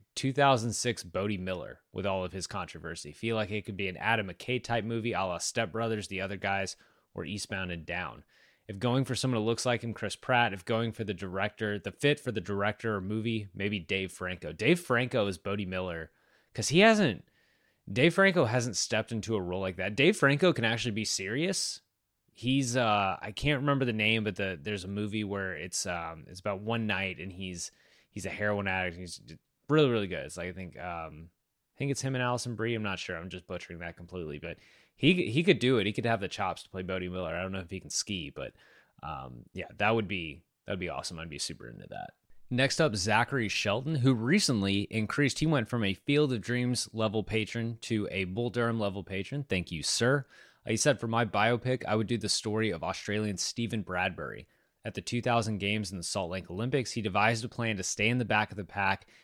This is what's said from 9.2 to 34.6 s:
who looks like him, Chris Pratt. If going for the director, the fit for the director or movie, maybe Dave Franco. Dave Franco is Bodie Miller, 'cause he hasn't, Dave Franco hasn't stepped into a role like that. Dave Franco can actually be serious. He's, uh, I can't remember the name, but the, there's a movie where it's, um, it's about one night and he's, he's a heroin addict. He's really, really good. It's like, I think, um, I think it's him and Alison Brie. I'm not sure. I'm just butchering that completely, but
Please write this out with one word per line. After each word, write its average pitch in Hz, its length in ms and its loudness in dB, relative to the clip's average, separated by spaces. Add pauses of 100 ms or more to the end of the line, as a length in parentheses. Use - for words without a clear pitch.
who 107 40 2
looks 117 200 0
like 120 160 2
him, 117 100 -4
Chris - 240 -6
Pratt. 120 380 2
If 92 100 -10
going 113 280 0
for 113 120 -6
the 101 80 -4
director, 98 640 -2
the 95 140 -8
fit 143 260 2
for 123 140 -4
the 101 80 -2
director 101 560 0
or 95 60 -2
movie, 107 520 -2
maybe 101 240 0
Dave 95 340 -2
Franco. 90 400 -6
Dave 147 280 2
Franco 123 460 2
is 95 100 -2
Bodie 101 300 -4
Miller, 90 440 -4 (440)
'cause - 160 -2
he 156 80 4
hasn't, 208 440 6 (720)
Dave 139 220 6
Franco 185 320 6
hasn't 117 320 2
stepped 110 340 0
into 110 240 0
a 95 60 0
role 90 180 -2
like 92 160 -2
that. 95 180 -2
Dave 165 220 6
Franco 143 380 6
can 117 100 0
actually 113 280 2
be 107 120 0
serious. 131 800 -2 (520)
He's, 127 440 0
uh, 104 420 4
I 101 120 -8
can't 143 280 0
remember 139 240 2
the 120 80 2
name, 107 320 4
but 104 120 -2
the, 95 240 -2
there's 98 240 -4
a 95 40 -10
movie 104 340 -2
where 98 320 -4
it's, 87 300 -6
um, 82 440 -6
it's 90 120 -16
about 101 200 -4
one 113 260 -2
night 95 320 -2
and 92 120 -8
he's, 90 420 -8 (360)
he's 87 160 -10
a 95 60 -6
heroin 104 360 -2
addict. 92 300 -2
He's 90 240 -12 (480)
really, 147 220 6
really 107 160 2
good. 80 180 -4
It's 76 140 -12
like, 87 100 -4
I 92 40 -8
think, 87 260 -10
um, 82 500 -8
I - 500 -20
think 139 120 0
it's 135 100 -2
him 135 140 -2
and 127 100 0
Alison 123 300 -2
Brie. 113 200 0
I'm 110 80 -2
not 95 160 -2
sure. 90 180 -6
I'm 87 120 -8
just 90 180 -12
butchering 87 340 -8
that 85 180 -10
completely, 85 400 -8
but 82 180 -10 (400)